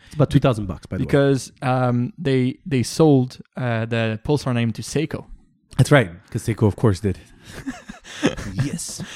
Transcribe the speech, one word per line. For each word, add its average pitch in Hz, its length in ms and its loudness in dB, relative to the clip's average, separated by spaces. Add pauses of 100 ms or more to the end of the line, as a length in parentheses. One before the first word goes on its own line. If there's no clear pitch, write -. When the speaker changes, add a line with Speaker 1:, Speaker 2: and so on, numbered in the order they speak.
Speaker 1:
It's - 80 -20
about 151 160 2
two 139 80 4
thousand 110 260 0
bucks, 90 220 -10
by 95 100 -8
the 131 60 -2
way. - 20 -6
Speaker 2:
Because, 139 460 2 (100)
um, 127 560 0
they, 131 480 0
they 131 160 0
sold, 135 580 4 (160)
uh, 117 300 -4
the 113 400 -2
Pulsar 135 300 0
name 117 180 0
to - 80 -12
Seiko. - 440 -4 (520)
Speaker 1:
That's 135 140 4
right, 123 180 6 (220)
'cause 117 160 -6
Seiko, 113 180 0
of 98 100 4
course, 104 260 2
did. 95 180 -2 (360)
<laughs> - 280 -12 (720)
Yes. - 480 -6 (140)